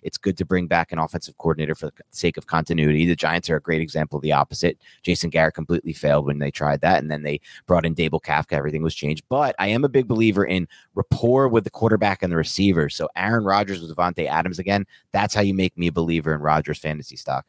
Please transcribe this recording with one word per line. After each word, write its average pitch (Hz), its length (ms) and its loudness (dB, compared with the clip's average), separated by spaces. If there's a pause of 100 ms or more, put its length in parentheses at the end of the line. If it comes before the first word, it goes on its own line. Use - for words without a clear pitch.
it's - 160 -8
good 95 200 -2
to 92 60 0
bring 87 220 0
back 82 240 0
an 80 80 -6
offensive - 400 -6
coordinator 78 380 0
for 78 100 -10
the 71 60 -10 (180)
sake - 260 -2
of - 120 -12
continuity. 80 580 2
The 87 80 4
Giants 82 360 -2
are 80 40 0
a 73 60 0
great 80 200 -2
example 78 360 -4
of 67 80 -8
the 76 80 2
opposite. 71 460 0 (260)
Jason 85 260 -2
Garrett 80 240 2
completely 82 380 -4
failed 73 340 0
when 71 140 -2
they 71 100 -4
tried 71 300 -2
that, 82 200 2
and 76 80 -6
then 76 140 -6
they 73 180 -4 (260)
brought 85 200 2
in 82 80 -2
Daboll 78 260 0
Kafka. 78 340 -2
Everything 76 280 -2
was 80 140 -2
changed. 76 320 -4
But 135 320 0
I 98 80 0
am 120 160 0
a 143 40 2
big 127 200 0
believer 110 360 2
in 90 220 -2 (300)
rapport 123 500 2
with 113 160 2
the - 80 -6
quarterback 107 540 2
and 87 80 0
the 82 40 0
receiver. 82 520 2
So 78 260 -6
Aaron 104 300 0
Rodgers 98 360 0
with 80 140 -12
Davante 87 320 0
Adams 82 320 -2
again, 98 280 0 (260)
that's 101 240 0
how 107 60 4
you 98 120 2
make 92 240 0
me 87 80 2
a 82 60 2
believer 82 420 0
in 76 60 -4
Rodgers 76 380 0
fantasy 76 360 -8
stock. 65 340 -6